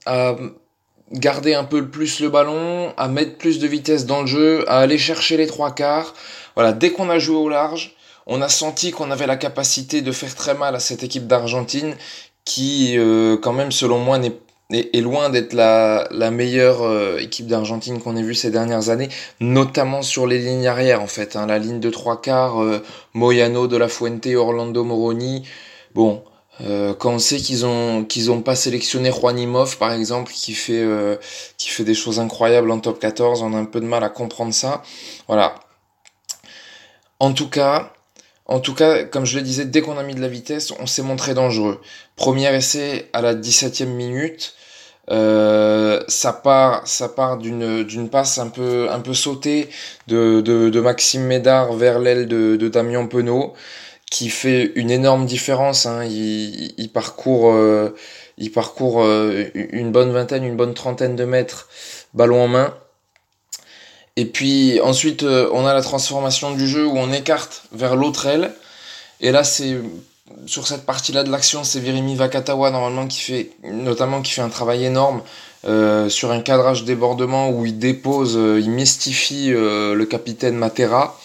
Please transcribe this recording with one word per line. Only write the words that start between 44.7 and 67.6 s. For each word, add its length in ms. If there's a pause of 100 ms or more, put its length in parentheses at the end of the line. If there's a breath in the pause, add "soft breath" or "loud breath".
euh, 960
ça 240
part, 540
ça 220
part 300
d'une, 460
d'une 260
passe 280
un 100
peu, 420
un 100
peu 140
sautée 540 (400 loud breath)
de, 320
de, 280
de 120
Maxime 420
Médard 520
vers 260
l'aile 280
de, 280
de 120
Damien 380
Penaud, 480 (560 loud breath)
qui 180
fait 460
une 160
énorme 360
différence, 600
hein. 180
Il, 720
il 140
parcourt, 640
euh, 420 (420 loud breath)
il 140
parcourt, 520
euh, 420 (100)
une 380
bonne 200
vingtaine, 320
une 120
bonne 180
trentaine 400
de 100
mètres, 440 (460 loud breath)
ballon 280
en 60
main. 260 (1400 loud breath)
Et 100
puis 560
ensuite, 400
euh, 300
on 120
a 80
la 100
transformation 680
du 180
jeu 160
où 140
on 120
écarte 520 (100)